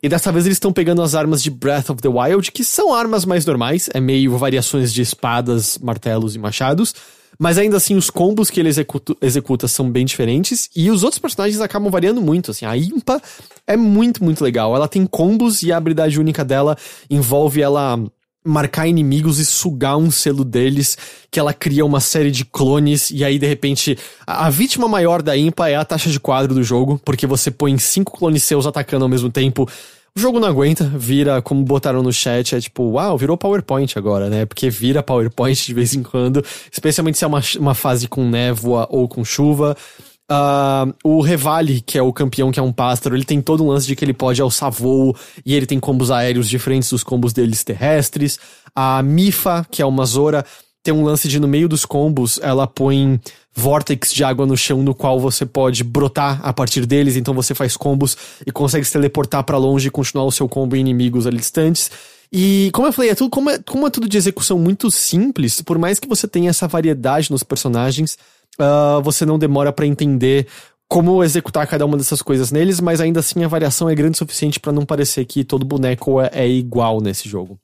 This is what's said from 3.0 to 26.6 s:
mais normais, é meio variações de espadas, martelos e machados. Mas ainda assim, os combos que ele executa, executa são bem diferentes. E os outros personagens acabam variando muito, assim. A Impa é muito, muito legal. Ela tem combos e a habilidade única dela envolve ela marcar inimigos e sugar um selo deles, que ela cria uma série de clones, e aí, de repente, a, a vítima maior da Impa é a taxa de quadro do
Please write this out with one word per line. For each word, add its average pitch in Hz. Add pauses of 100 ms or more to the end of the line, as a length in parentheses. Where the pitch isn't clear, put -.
mais 175
normais, 135
é 131
meio 131
variações 131
de 123
espadas, 120
martelos 113
e 113
machados. 131 (440)
Mas 170
ainda 208
assim, 196
os 185
combos 208
que -
ele 160
executa, 143
executa 131
são 127
bem 127
diferentes. 131
E 170
os 196
outros 269
personagens 208
acabam 208
variando 190
muito, 165
assim. 110
A 110
Impa 247 (460)
é 208
muito, 226
muito 156
legal. 117
Ela 147
tem 190
combos 214
e 165
a 165
habilidade 160
única 156
dela 143 (320)
envolve 143
ela 139 (400)
marcar 156
inimigos 151
e 156
sugar 139
um 160
selo 139
deles, 131 (360)
que 160
ela 147
cria 151
uma 143
série 143
de 127
clones, 147
e 143
aí, 139
de 143
repente, 139 (260)
a, 147
a 156
vítima 233
maior 175
da 147
Impa 165
é 143
a 151
taxa 160
de 143
quadro 135
do 131